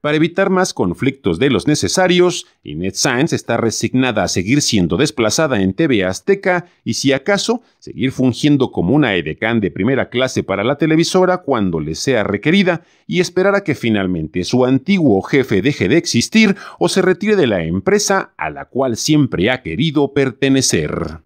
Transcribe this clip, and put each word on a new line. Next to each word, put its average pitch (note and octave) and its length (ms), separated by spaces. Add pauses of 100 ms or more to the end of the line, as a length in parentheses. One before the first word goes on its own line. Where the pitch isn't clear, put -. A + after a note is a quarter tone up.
Para D3+ 160
evitar F3 320
más F#3 220
conflictos G2 680
de C#3 100
los G2+ 160
necesarios, F3 800 (160)
Inés D3 360
Sáenz C3+ 340
está A#2+ 240
resignada A#2 680
a F2 60
seguir A2 340
siendo F2 340
desplazada B2+ 640
en F#2+ 120
T D#3+ 160
V G#2 160
Azteca F3+ 640 (180)
y, A#2 100
si C#3 180
acaso, G3+ 500 (180)
seguir - 320
fungiendo C3 580
como F2+ 240
una B2+ 220
edecán F2 420
de G2+ 140
primera A2+ 360
clase B2 360
para G2 180
la C3+ 160
televisora E3+ 600
cuando G2+ 420
le D#2 160
sea A#2+ 260
requerida D#3+ 600 (260)
y D#3+ 100
esperar F#3 380
a G3 80
que D3+ 100
finalmente F#2 680
su B2+ 200
antiguo C3 580
jefe A#2+ 380
deje A2 280
de C3 80
existir G3 580 (240)
o E3+ 100
se F#3 140
retire F#3 320
de E3 140
la F#2 160
empresa F#3+ 720
a - 140
la C#3 160
cual C3 300
siempre B2+ 540
ha B2+ 120
querido C#3 500
pertenecer. G#2 1120